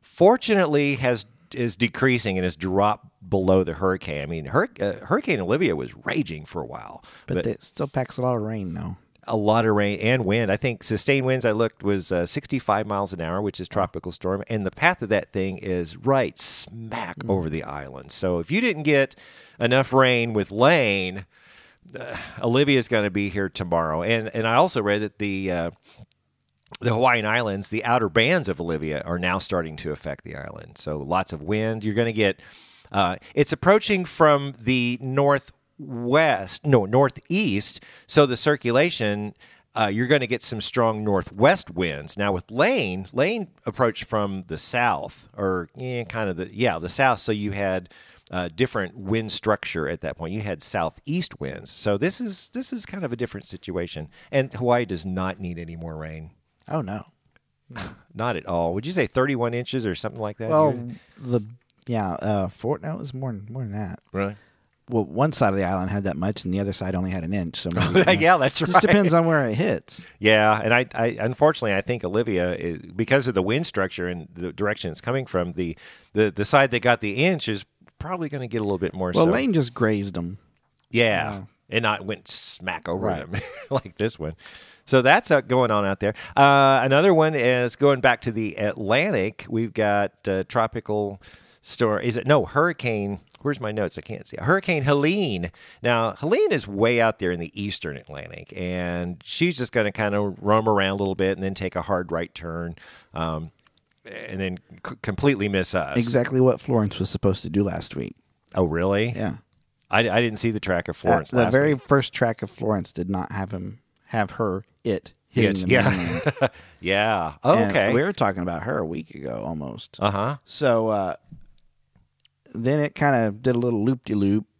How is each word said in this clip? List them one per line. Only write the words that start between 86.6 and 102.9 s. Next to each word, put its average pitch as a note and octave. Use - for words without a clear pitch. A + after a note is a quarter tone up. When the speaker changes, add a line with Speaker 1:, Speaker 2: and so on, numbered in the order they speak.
Speaker 1:
another D3+
one D#3
is B2
going C#3
back B2
to A#2
the G#2+
Atlantic. A2
We've A2+
got, G#2
uh, F#2+
tropical G#2
storm. G#2+
Is A#2+
it? B2
No, C#3
hurricane. A2+
Where's C#3+
my A2
notes? G#2
I -
can't -
see. -
Hurricane D#3+
Helene. C#3+
Now, A2+
Helene C4
is D#3
way A2+
out A2+
there F2+
in F2
the E2+
eastern F2+
Atlantic, E2
and F2+
she's E3
just B2
gonna G#2
kinda G#2
roam G#2
around G2
a -
little G2
bit F#2+
and F#2+
then F#2+
take F#2
a F2
hard F2+
right E2+
turn, E2+